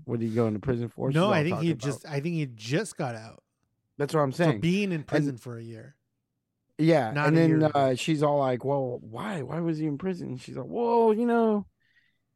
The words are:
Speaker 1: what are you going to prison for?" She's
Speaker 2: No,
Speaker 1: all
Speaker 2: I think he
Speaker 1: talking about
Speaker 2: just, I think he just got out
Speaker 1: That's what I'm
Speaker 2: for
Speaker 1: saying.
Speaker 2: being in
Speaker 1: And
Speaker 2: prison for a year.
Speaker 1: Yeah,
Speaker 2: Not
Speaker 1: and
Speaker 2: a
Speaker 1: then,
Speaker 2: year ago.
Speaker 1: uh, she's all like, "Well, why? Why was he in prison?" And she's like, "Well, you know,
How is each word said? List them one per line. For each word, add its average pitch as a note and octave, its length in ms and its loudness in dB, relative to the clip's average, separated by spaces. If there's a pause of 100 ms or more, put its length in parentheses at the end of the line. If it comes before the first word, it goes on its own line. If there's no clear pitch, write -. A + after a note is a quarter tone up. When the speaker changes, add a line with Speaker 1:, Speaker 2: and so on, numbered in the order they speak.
Speaker 1:
what A#2+ 160 -4
are A2+ 40 -2
you A2 100 -4
going A2+ 200 2
to G#2 60 -4
prison A#2+ 280 -2
for?" C3 220 -4
She's C#3+ 60 0
Speaker 2:
No, F3 100 4
Speaker 1:
all G#3+ 60 2
Speaker 2:
I E3 100 4
think E3+ 160 0
he E3+ 100 0
Speaker 1:
talking D#3+ 40 2
about C#3 80 -2
Speaker 2:
just, C3+ 260 -6
I C#3+ 140 -4
think E3+ 160 -4
he D3+ 100 -2
just B2 500 -4
got B2+ 200 -4
out A2 260 -18 (540)
Speaker 1:
That's C#3+ 180 -2
what D#3 60 4
I'm C#3 120 2
Speaker 2:
for - 40 -10
Speaker 1:
saying. D#3 240 2
Speaker 2:
being F#3 320 0
in E3 60 -2
Speaker 1:
And C3+ 80 -10
Speaker 2:
prison C#3 320 0
for A#2+ 200 -12
a A#2 40 -12
year. A2+ 340 -16 (840)
Speaker 1:
Yeah, D3+ 340 4
Speaker 2:
Not D3 160 0
Speaker 1:
and D#3+ 80 6
Speaker 2:
a E3 40 8
Speaker 1:
then, E3 80 6
Speaker 2:
year D#3+ 100 4
ago. D#3 160 4
Speaker 1:
uh, C3+ 200 4
she's D3+ 280 0
all D3 160 2
like, B2+ 260 0
"Well, C3+ 360 -2
why? E3 420 -8
Why C#3+ 180 -6
was E3 180 -2
he D#3 80 -2
in D3 100 -2
prison?" F3 320 -6
And B2+ 120 -8
she's C3 180 -14
like, B2+ 100 -8
"Well, A#3 460 2
you A3+ 100 0
know, A3+ 420 2 (680)